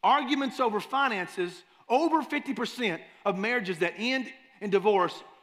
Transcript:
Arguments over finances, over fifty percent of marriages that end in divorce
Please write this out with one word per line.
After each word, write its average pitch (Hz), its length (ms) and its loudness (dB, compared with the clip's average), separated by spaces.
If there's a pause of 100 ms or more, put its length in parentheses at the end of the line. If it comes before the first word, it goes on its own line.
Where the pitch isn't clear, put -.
Arguments 269 560 2
over 214 220 2
finances, 196 800 -2 (240)
over 311 340 4
fifty 277 320 -4
percent 226 480 -4 (240)
of 196 120 0
marriages 196 420 -2
that 170 180 0
end 247 300 -2 (320)
in 202 120 -4
divorce 190 420 4 (300)